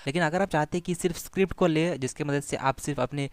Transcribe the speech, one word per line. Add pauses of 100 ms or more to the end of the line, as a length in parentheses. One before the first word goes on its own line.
लेकिन
अगर
आप
चाहते
हैं
कि
सिर्फ
स्क्रिप्ट
को
ले
जिसके
मदद
से
आप
सिर्फ
अपने